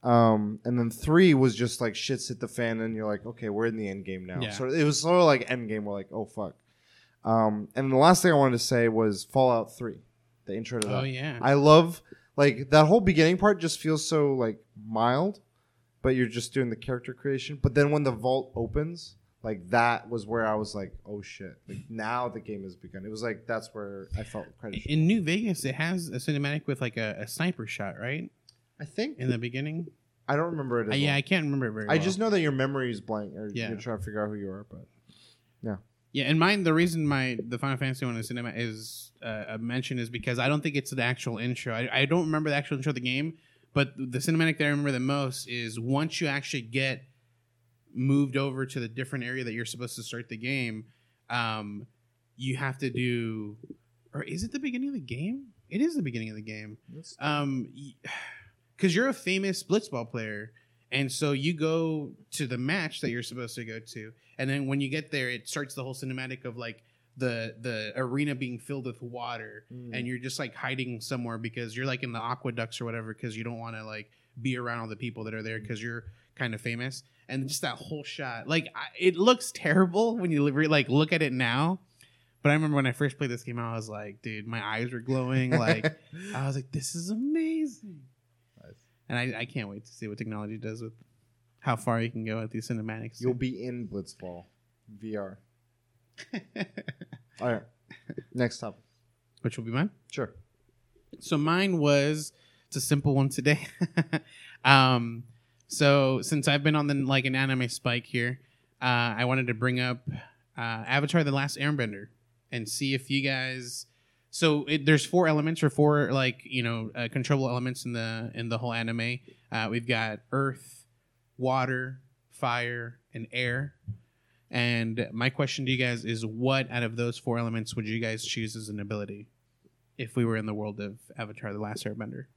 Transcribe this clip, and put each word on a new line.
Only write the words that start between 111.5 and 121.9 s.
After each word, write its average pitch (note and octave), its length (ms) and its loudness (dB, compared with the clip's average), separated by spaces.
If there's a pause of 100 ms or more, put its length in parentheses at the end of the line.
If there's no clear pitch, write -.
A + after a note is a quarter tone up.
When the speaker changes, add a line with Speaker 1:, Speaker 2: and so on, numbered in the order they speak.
Speaker 2:
Airbender A#2 480 -2 (440)
and A2+ 160 -6
see C3+ 280 0
if C3 160 -4
you C#3 100 2
guys. C3 640 -4 (460)
So D3+ 360 4
it, D3 200 0
there's D3+ 180 8
four F3 220 4
elements D#3 340 2
or D3+ 80 6
four, D3 420 4
like, B2+ 340 2
you B2+ 180 -4
know, A2+ 320 -2
uh, A#2+ 160 -4
controllable C3+ 360 2
elements B2 380 -2
in B2 80 -6
the, A2+ 400 -4
in A#2 160 -6
the A2+ 80 0
whole A#2+ 160 -4
anime. A#2 460 -2 (320)
Uh, A2 180 -2
we've A#2 180 -2
got A2+ 340 0 (100)
earth, C3+ 540 -4 (520)
water, B2+ 640 -2 (300)